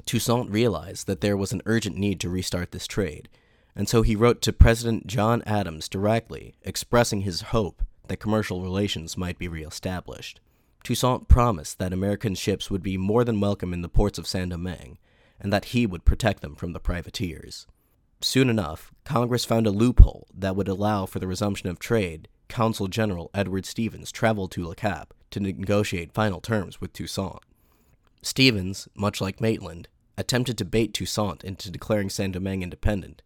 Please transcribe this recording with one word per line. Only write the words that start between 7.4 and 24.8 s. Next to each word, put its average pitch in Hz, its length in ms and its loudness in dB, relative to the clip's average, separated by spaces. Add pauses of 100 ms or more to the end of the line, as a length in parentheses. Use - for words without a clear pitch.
hope 104 420 -2 (260)
that - 120 -6
commercial 107 400 0
relations 92 560 -2
might 87 220 -4
be 87 100 -6
reestablished. 82 920 -8 (440)
Toussaint 123 420 0
promised 117 520 2
that 92 160 -4
American 98 400 -2
ships - 360 -4
would 95 120 -2
be 95 160 -4
more 104 260 2
than 113 160 0
welcome 101 320 -2
in 87 80 -6
the 85 80 -8
ports 104 300 2
of 85 80 -12
Saint-Domingue, 90 720 -8 (420)
and 98 120 -4
that 101 140 0
he 120 200 2
would 90 180 -6
protect - 380 4
them 73 120 -12
from 85 200 -8
the - 60 -10
privateers. - 840 -6 (540)
Soon 127 300 4
enough, 82 420 -4 (120)
Congress 120 400 0
found 113 240 2
a - 20 4
loophole 113 640 6
that 95 220 -4
would 98 100 0
allow 98 400 0
for - 140 -8
the 92 80 -4
resumption 98 400 -4
of 85 100 -6
trade. 90 480 -2 (220)
Consul 110 400 0
General 92 440 -2
Edward 95 320 -2
Stevens - 460 -6
traveled 107 400 0
to 90 160 -6
Le 82 80 -10
Cap 92 400 -6 (160)